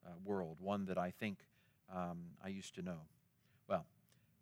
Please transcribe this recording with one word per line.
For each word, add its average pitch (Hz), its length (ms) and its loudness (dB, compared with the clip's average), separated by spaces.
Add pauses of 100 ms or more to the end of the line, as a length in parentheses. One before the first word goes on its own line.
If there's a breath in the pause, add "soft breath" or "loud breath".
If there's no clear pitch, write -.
uh, 92 60 -10 (140)
world, 92 360 2
one 98 260 2
that 90 120 2
I 90 140 4
think, 104 260 0 (560 soft breath)
um, 87 240 0 (240)
I 95 60 -4
used 98 260 -6
to 92 80 -4
know. 87 200 -2 (680 soft breath)
Well, 95 180 4 (560 soft breath)